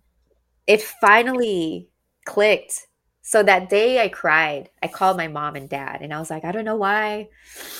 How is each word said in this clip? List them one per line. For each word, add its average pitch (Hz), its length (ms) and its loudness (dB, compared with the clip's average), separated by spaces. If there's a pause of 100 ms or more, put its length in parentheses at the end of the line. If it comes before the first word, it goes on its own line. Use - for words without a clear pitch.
(680)
it 208 140 6
finally 208 1080 2 (360)
clicked. - 640 0 (340)
So 214 220 2
that 185 260 2
day 233 320 2
I 202 80 0
cried. 156 600 0 (120)
I 165 60 -4
called 190 300 0
my 165 100 -4
mom 147 280 -6
and 135 140 -14
dad, 139 320 -8
and 151 120 -10
I 151 60 -6
was 160 100 -10
like, 156 160 -8
"I 170 60 -6
don't 220 140 -6
know 220 100 -2
why 214 540 -2 (500)